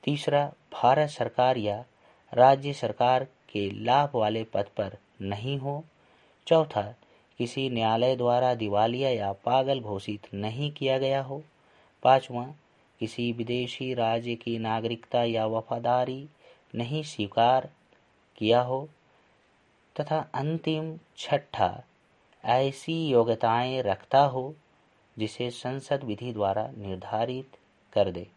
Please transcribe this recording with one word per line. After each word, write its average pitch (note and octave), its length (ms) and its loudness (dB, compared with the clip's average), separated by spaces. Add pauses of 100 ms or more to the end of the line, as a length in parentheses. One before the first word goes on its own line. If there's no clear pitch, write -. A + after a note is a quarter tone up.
तीसरा, C#3+ 500 0 (200)
भारत D3 360 4
सरकार B2 480 0
या G#2 280 -4 (480)
राज्य C#3 400 6
सरकार B2 500 0
के - 460 -6
लाभ B2 460 0
वाले A2 280 0
पद G2+ 220 -4 (120)
पर G2 200 -6 (240)
नहीं G#2 360 -6
हो। C#3+ 260 -6 (640)
चौथा, A#2+ 480 2 (420)
किसी C3 320 -4
न्यायालय A#2 460 2
द्वारा B2 400 2
दिवालिया A2+ 540 0
या G#2 240 -2
पागल C3 460 0
घोषित G#2 540 -8
नहीं A2 380 -6
किया C3+ 260 0
गया C3+ 240 0
हो। C3+ 220 -10 (600)
पांचवा, B2+ 520 2 (440)
किसी A#2+ 320 -4
विदेशी B2 600 -4
राज्य A#2 420 -2
की A#2 220 -6
नागरिकता A2+ 680 -2
या A2+ 220 0
वफादारी B2 840 -2 (480)
नहीं C3+ 280 -4
स्वीकार B2 680 2 (680)
किया A2+ 240 4
हो। C3 280 -4 (1080)
तथा D3+ 340 -2
अंतिम D#3+ 680 -4 (180)
छठा, - 680 -2 (640)
ऐसी C#3 640 0
योग्यताएं A#2+ 760 2
रखता G#2 360 2
हो C3+ 360 2 (640)
जिसे A2+ 300 -4
संसद C#3 540 -6
विधि A#2+ 300 -8
द्वारा G#2 440 0
निर्धारित A2 800 -6 (360)
कर G2 180 2
दे। F2 260 -10